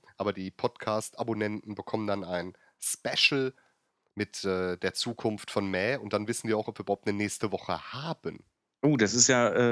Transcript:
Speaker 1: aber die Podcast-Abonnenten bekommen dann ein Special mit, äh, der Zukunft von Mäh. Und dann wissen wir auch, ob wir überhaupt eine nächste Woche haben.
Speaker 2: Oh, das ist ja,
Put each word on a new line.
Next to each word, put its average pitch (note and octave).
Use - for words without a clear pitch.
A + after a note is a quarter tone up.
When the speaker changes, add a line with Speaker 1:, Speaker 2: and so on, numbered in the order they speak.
Speaker 1:
aber G2+
die F#2+
Podcast-Abonnenten G#2+
bekommen G#2+
dann G2+
ein F2+
Special -
mit, G2+
äh, F#2
der F#2
Zukunft -
von G2+
Mäh. G2
Und -
dann G#2
wissen A2+
wir A2
auch, G#2+
ob G#2+
wir G#2
überhaupt G2+
eine G2+
nächste G#2
Woche F#2
haben. C#3+
Speaker 2:
Oh, C#3+
das G#2
ist B2
ja, A#2+